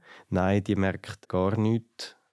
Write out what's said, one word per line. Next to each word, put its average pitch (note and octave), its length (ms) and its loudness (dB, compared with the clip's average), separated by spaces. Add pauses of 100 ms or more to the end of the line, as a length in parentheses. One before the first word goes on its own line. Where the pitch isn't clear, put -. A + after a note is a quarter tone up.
(300)
Nein, G2 320 2
die G2+ 140 0
merkt - 520 -4
gar F#2+ 300 0
nichts. A2+ 580 -4 (160)